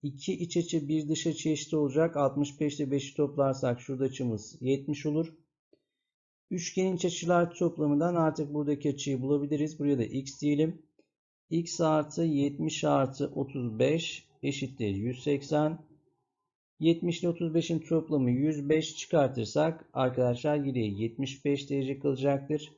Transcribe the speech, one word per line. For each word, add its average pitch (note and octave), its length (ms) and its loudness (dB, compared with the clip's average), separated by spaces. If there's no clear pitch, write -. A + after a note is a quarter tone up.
İki D3 300 -6
iç F3 240 -4
açı, E3 300 0
bir D3+ 220 0
dış D#3 180 0
açı D#3 220 -2
eşit D#3 240 -2
olacak. D3+ 440 2
Altmış C#3+ 420 0
beş D3 200 -2
ile C3+ 120 0
beşi C#3 240 -2
toplarsak C3+ 680 0
şurada C3+ 220 -4
açımız B2 580 -2
yetmiş C#3 440 0
olur. D#3+ 280 0
Üçgenin F#3 440 -2
iç F3 100 -2
açılar E3+ 480 2
toplamından D#3+ 640 2
artık D#3 380 0
buradaki D3 360 0
açıyı C#3 320 -2
bulabiliriz. D3 580 0
Buraya C#3+ 180 2
da A#2+ 60 2
x - 380 -6
diyelim. D3 440 0
X E3+ 320 -2
artı D#3 420 2
yetmiş D3 600 0
artı C#3 440 2
otuz B2 520 -4
beş D3+ 480 0
eşittir B2+ 520 -2
yüz B2 280 -4
seksen. D3+ 560 0
Yetmiş E3 400 2
ile F3 100 0
otuz E3+ 240 -2
beşin E3 260 2
toplamı D3+ 520 2
yüz C#3+ 380 0
beş D#3 260 2
çıkartırsak D3 1000 0
arkadaşlar B2+ 600 2
geriye B2+ 360 0
yetmiş A#2 540 -4
beş C#3+ 240 0
derece C#3 300 -2
kalacaktır. C#3 800 0